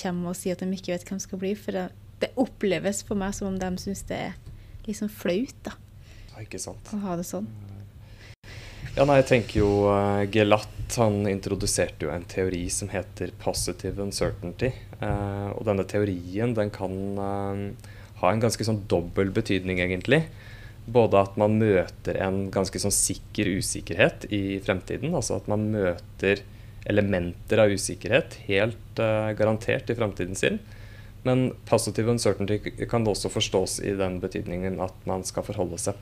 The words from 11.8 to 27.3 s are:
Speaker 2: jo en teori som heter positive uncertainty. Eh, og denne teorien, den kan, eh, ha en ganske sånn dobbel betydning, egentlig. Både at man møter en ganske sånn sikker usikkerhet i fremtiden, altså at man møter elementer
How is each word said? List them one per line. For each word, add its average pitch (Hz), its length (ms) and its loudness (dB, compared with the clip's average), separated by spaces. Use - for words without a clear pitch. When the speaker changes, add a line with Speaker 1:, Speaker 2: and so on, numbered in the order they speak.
Speaker 2:
jo 73 40 -2
en 85 140 -4
teori 90 460 -2
som 101 180 -4
heter 92 500 -6
positive - 640 -4
uncertainty. 95 680 -2
Eh, 101 520 -2
og - 120 -6
denne 98 220 2
teorien, 101 680 -2
den 104 140 0
kan, 95 240 -6
eh, 101 720 -6
ha 90 120 6
en 110 80 2
ganske 113 240 2
sånn 110 240 2
dobbel 92 420 2
betydning, 92 480 0
egentlig. 92 460 4
Både 110 340 8
at 98 140 0
man 107 240 6
møter 92 560 4
en 95 340 0
ganske 95 300 0
sånn 101 100 0
sikker - 560 0
usikkerhet - 760 2
i 98 260 0
fremtiden, 95 560 -2
altså 113 220 -2
at 98 100 -6
man 107 240 0
møter 95 680 0
elementer 101 720 2